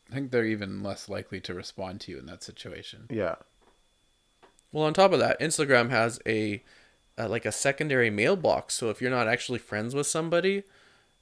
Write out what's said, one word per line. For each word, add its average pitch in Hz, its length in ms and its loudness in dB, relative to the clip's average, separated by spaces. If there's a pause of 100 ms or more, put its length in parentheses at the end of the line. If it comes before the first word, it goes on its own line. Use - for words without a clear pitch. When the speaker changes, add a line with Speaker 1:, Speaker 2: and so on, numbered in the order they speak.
(100)
Speaker 1:
I 117 40 -12
think 139 160 -6
they're 120 140 2
even 101 380 -2
less 98 260 -8
likely 98 340 -8
to 92 120 -8
respond 92 480 -10
to - 100 -12
you 69 60 -10
in 65 80 -14
that 90 160 -16
situation. - 680 -16
Speaker 2:
Yeah. 104 260 -2 (1400)
Speaker 3:
Well, 156 120 0
on 156 100 2
top 151 180 8
of 143 80 6
that, 117 200 4
Instagram 139 500 4
has 117 360 2
a, 107 360 0 (560)
uh, 113 100 -2
like, 113 180 -2
a 107 60 -2
secondary 139 580 2
mailbox. 113 640 2
So 117 160 -2
if 104 100 -4
you're 123 100 0
not 120 180 2
actually 120 300 0
friends 113 360 -4
with 143 120 0
somebody, 175 580 0 (580)